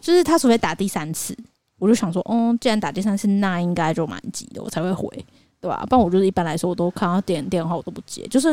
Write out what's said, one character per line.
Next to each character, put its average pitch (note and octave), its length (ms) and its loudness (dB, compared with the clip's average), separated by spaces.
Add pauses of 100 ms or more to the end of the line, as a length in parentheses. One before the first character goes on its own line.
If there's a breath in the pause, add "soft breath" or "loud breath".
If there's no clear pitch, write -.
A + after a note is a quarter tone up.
就 - 120 0
是 F4+ 100 6
他 D#4 160 2
除 C4+ 100 2
非 A#3 80 6
打 F3 180 -2
第 G3 120 -2
三 D#3+ 280 -6
次， - 220 -8 (420)
我 F#3 100 2
就 A3+ 60 6
想 F3+ 180 0
说 F3+ 180 -2
，“嗯， A#3 280 2
既 B3+ 100 -2
然 G#3+ 100 2
打 G#3 140 -2
第 A#3+ 100 -2
三 G3+ 140 2
次， G3+ 100 -2
那 G3 340 2
应 F3 140 0
该 E3 180 0
就 D#3+ 140 -2
蛮 F2+ 160 -10 (100)
急 - 220 -12
的， - 80 -12
我 - 60 -12
才 - 140 -4
会 F3+ 100 -2
回。” - 140 -4 (540 soft breath)
对 F3+ 100 -6
吧？ - 180 -6
不 C4 80 4
然 A#3+ 80 6
我 F3 60 0
就 F#3 80 2
是 F#3+ 80 4
一 G3 40 2
般 F#3 140 0
来 D#3+ 120 -2
说， E3+ 120 -2
我 F3+ 60 -2
都 F3 160 0
看 F3+ 180 -2
到 F3 140 0
电-， E3 260 -2
电 F3 180 -2
话 E3+ 80 -2
我 - 80 -6
都 - 80 -12
不 - 160 -12
接， - 220 -12
就 B3+ 100 2
是 C#4 140 4